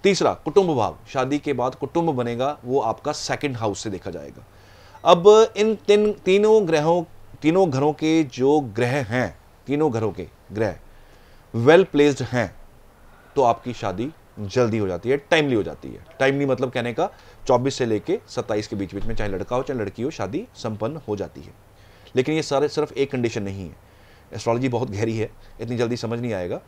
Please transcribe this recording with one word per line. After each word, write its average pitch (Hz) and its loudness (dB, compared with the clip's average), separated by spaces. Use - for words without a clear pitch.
तीसरा, 175 4
कुटुंब 165 2
भाव, 98 0
शादी 135 -2
के 143 -4
बाद 127 -2
कुटुंब 165 -2
बनेगा, 123 -2
वो 131 0
आपका 113 -4
सेकंड 135 -6
हाउस 110 -4
से 113 -8
देखा 92 -10
जाएगा। 73 -14
अब 202 8
इन 214 2
तीन, 208 2
तीनों 208 2
ग्रहों, 160 2
तीनों 175 4
घरों 143 0
के 156 2
जो 135 2
ग्रह 123 -2
हैं, 110 -4
तीनों 147 0
घरों 110 -2
के 87 -12
ग्रह 101 -2
well 151 6
placed 143 4
हैं, 117 -2
तो 139 2
आपकी 117 0
शादी 107 -6
जल्दी 113 0
हो 101 0
जाती 90 -4
है, 135 2
टाइमली 143 2
हो 101 2
जाती 76 -10
है। - -18
टाइमली 139 2
मतलब 127 -2
कहने 120 -4
का 170 -2
चौबीस 127 2
से 127 0
लेके 113 -2
सत्ताईस - -4
के - -8
बीच 98 -6
बीच 101 -4
में, 113 -2
चाहे 110 -2
लड़का 95 -4
हो 131 -2
चाहे 135 -6
लड़की 104 -6
हो, 139 -2
शादी 139 -6
संपन्न 107 -6
हो 104 -2
जाती 82 -10
है। - -20
लेकिन 131 2
ये 160 0
सारे 143 0
सिर्फ 147 -2
एक 135 -2
कंडीशन 120 -2
नहीं 98 -8
है, - -18
एस्ट्रोलॉजी 120 -2
बहुत 117 -2
गहरी 110 -2
है, 107 -4
इतनी 117 -6
जल्दी 120 -2
समझ 117 -6
नहीं 123 -4
आएगा 95 -6